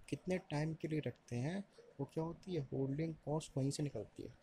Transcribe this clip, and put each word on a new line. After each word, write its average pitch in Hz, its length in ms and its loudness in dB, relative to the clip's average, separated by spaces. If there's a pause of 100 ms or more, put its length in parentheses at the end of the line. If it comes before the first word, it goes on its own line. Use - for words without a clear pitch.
कितने 180 280 0 (120)
time 151 240 2
के 160 140 -4
लिए 156 200 2
रखते - 300 -6
हैं 165 260 0 (360)
वो 139 140 2
क्या 160 100 2
होती 165 320 -4
है? 156 80 4
Holding 135 500 2 (120)
cost 151 320 0
वहीं 135 140 4
से 151 120 0
निकलती 120 400 -2
है, 117 200 -8